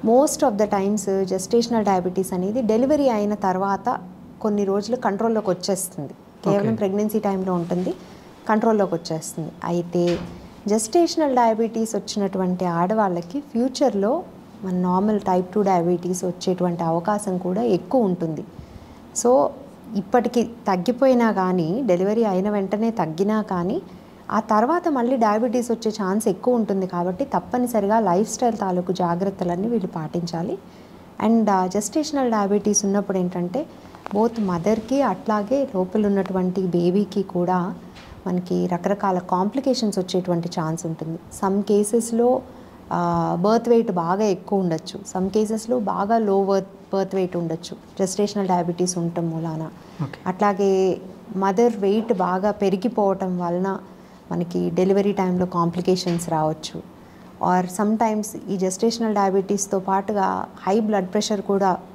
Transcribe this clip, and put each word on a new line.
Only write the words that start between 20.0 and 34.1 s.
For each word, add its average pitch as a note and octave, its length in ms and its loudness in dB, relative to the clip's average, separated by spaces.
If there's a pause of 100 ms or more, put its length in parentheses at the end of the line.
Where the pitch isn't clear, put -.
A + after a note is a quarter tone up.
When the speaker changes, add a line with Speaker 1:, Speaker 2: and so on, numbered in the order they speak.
Speaker 1:
తగ్గిపోయినా A#3 920 2
కానీ, F#3 540 0
డెలివరీ G3+ 380 2
అయిన G3 260 0
వెంటనే G#3 400 0
తగ్గినా G3 520 0
కానీ, G3+ 400 -2 (480)
ఆ G#3 100 0
తర్వాత B3 480 2
మళ్ళీ C4 280 0
డయాబెటీస్ A3+ 540 2
వచ్చే A3+ 200 -2
ఛాన్స్ G#3 380 -2
ఎక్కువ G3+ 260 2
ఉంటుంది. G3 320 0
కాబట్టి F3+ 380 -2
తప్పనిసరిగా A3+ 760 0
లైఫ్ G3 300 2
స్టైల్ A3+ 280 0
తాలూకు F3+ 340 -2
జాగ్రత్తలన్నీ F3+ 760 -2
వీళ్ళు G#3+ 180 -2
పాటించాలి. F3 720 -6 (680)
And, A3 240 4
ఆ, F#3 160 2
gestational C4 640 -2
diabetes G#3 540 2
ఉన్నప్పుడు G3 340 0
ఏంటంటే F3+ 480 -2 (480)